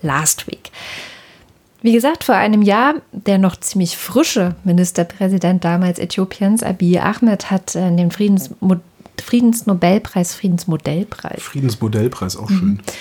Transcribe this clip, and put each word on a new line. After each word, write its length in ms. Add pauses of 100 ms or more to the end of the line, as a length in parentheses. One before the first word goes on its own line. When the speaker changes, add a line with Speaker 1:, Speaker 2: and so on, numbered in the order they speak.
Speaker 1:
Last 460
Week. 240 (1120)
Wie 100
gesagt, 320
vor 100
einem 280
Jahr 320 (180)
der 240
noch 200
ziemlich 420
frische 560 (100)
Ministerpräsident 1000
damals 340
Äthiopiens, 640
Abiy 360
Ahmed, 520
hat, 260
äh, 180
den 160
Friedensmo-, 680 (420)
Friedensnobelpreis, 1120
Friedensmodellpreis. 1080
Speaker 2:
Friedensmodellpreis, 960
auch 100
Speaker 1:
Mhm. 80
Speaker 2:
schön. 240 (200)